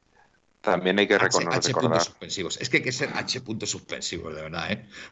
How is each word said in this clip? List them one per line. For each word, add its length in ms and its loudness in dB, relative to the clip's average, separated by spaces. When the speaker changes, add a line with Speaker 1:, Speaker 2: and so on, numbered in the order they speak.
Speaker 1:
También 360 4
hay 80 6
que 100 6
Speaker 2:
H, 80 4
Speaker 1:
recono-, 280 2
Speaker 2:
H 160 2
Speaker 1:
recordar. 220 2
Speaker 2:
puntos 140 4
suspensivos. 560 -6
Es 100 -4
que 80 4
hay 40 -2
que 100 -4
ser 200 -4
H 300 -4
puntos 260 -6
suspensivos, 680 -8
de 80 -8
verdad, 300 -4
¿eh? 140 -6